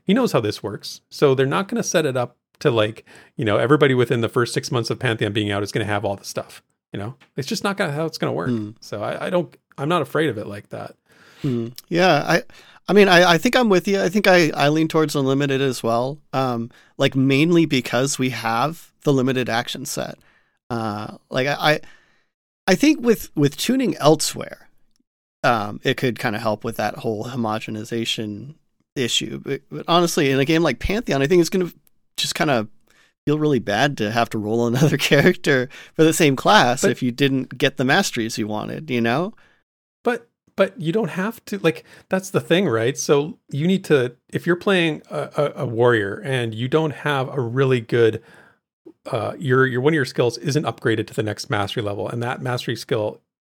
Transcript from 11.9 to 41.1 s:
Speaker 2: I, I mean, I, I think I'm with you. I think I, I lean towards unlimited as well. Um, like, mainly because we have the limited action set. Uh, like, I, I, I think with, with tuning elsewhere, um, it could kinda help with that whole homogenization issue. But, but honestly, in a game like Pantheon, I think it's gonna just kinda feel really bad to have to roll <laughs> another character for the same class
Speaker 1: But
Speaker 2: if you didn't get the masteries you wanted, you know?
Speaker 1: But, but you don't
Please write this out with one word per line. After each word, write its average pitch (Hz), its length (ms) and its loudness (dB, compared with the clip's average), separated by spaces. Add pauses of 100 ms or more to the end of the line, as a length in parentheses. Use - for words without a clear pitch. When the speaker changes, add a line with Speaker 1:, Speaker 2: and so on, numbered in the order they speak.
Speaker 2:
I, 165 160 0 (460)
I 180 60 0
mean, 202 140 8
I, 175 240 8
I 165 60 4
think 247 160 2
I'm 247 140 4
with 180 180 4
you. 196 160 0
I 185 60 0
think 202 180 0
I, 175 240 6
I 143 200 0
lean 160 180 2
towards 156 260 0
unlimited 139 460 0
as 135 240 -2
well. 123 340 -2 (140)
Um, 123 380 -4 (260)
like, 135 180 2
mainly 143 500 4
because 135 540 0
we 131 120 0
have 117 640 -4 (100)
the 147 100 2
limited 127 360 0
action 120 360 -4
set. - 340 -8 (520)
Uh, 110 460 -6 (140)
like, 131 160 -2
I, 143 80 -2 (200)
I, 156 60 -4 (840)
I 190 80 4
think 277 260 4
with, 233 360 0
with 143 200 2
tuning 240 420 -2
elsewhere, - 720 0 (760)
um, 110 400 0
it 131 120 0
could 123 220 -2
kinda 107 220 -2
help 107 240 -2
with 113 120 -6
that 107 200 -2
whole 110 300 -6
homogenization 113 1300 -6 (420)
issue. 131 420 -2
But, 135 320 -8
but 147 160 -12
honestly, 170 460 2
in 135 80 2
a 139 40 2
game 160 200 2
like 139 160 -2
Pantheon, 185 420 -2
I 139 60 2
think 180 120 6
it's 165 100 2
gonna 185 200 -2 (460)
just - 180 -4
kinda 131 320 0 (600)
feel 147 120 0
really 151 220 2
bad 127 380 0
to 104 120 -2
have 117 200 0
to 113 80 -4
roll 110 280 0
<laughs> - 0 -
another 139 300 2
character 139 720 2 (260)
for 160 80 2
the 156 100 6
same 147 220 4
class 139 480 4
Speaker 1:
But 190 80 2
Speaker 2:
if 120 120 -4
you 123 100 0
didn't 135 440 -2
get 135 200 -2
the 135 80 -2
masteries 127 540 0
you 104 100 -2
wanted, 107 420 -8
you 123 100 0
know? 139 340 -2 (680)
Speaker 1:
But, 233 260 -4 (280)
but 196 240 0
you 160 120 -4
don't 214 180 -2